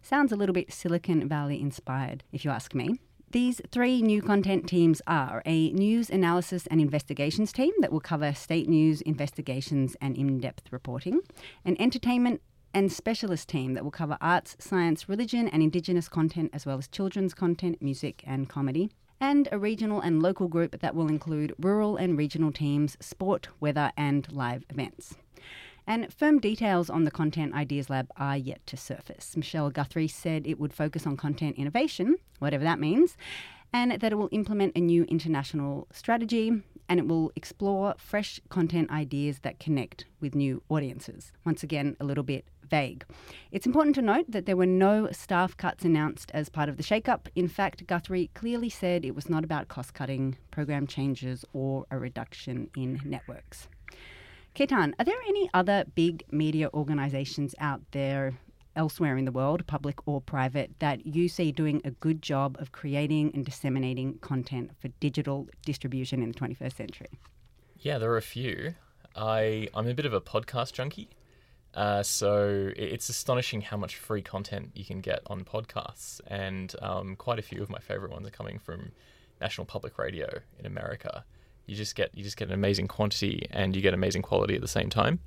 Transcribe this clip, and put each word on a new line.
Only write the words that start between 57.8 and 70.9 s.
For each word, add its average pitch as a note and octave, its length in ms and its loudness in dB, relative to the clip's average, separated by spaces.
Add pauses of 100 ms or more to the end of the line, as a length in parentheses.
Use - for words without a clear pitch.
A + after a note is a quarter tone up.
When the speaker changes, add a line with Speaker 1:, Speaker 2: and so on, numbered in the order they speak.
Speaker 1:
there C#3 420 -2 (400)
elsewhere D3+ 420 0
in C3+ 80 2
the C3 80 -2
world, C#3+ 340 0
public C#3+ 400 -6
or C#3+ 140 -2
private, C3 600 -2
that C#3+ 260 0
you E3 220 2
see E3 240 0
doing D3+ 320 2
a C3+ 80 -4
good D#3 280 0
job C3+ 380 -2
of C#3 140 -10
creating D3+ 640 0
and C3+ 120 -4
disseminating C3 720 -2
content B2+ 600 -4
for C3+ 100 -10 (120)
digital C#3 480 -2 (160)
distribution C3 580 -2
in A2+ 60 0
the A#2+ 60 -6
twenty-first B2+ 420 -6
century? - 320 -12 (720)
Speaker 2:
Yeah, C#3+ 200 -4
there A2+ 120 0
are A#2 80 2
a A2 40 -2
few. B2+ 520 -6 (400)
I, A2 600 0
I'm A2 120 -2
a B2 80 -2
bit D3 120 -2
of B2 60 0
a G2 80 2
podcast A#2+ 520 -4
junkie. D3 360 -8 (640)